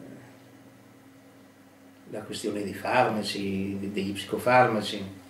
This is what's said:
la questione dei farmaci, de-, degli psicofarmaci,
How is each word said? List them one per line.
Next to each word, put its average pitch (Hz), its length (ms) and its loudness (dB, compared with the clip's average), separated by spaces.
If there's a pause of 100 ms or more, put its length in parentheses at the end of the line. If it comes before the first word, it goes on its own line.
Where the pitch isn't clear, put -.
(2000)
la 107 120 -8
questione 104 420 -4
dei 95 100 -4
farmaci, 101 1040 0
de-, 101 140 -4
degli 101 220 -2
psicofarmaci, 107 880 4 (260)